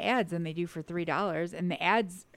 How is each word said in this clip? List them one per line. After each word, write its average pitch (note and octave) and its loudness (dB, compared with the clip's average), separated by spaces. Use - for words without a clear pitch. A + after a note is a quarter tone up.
ads A3+ 2
than E3+ 0
they D#3+ -4
do E3+ -2
for D#3+ -8
three E3+ -2
dollars, E3+ 0
and F3 0
the - -2
ads F#3 2